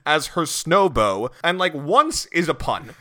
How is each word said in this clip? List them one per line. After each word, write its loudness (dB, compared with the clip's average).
as 2
her -2
snowbo, 0
and, 0
like, 0
once 0
is -2
a -2
pun. -6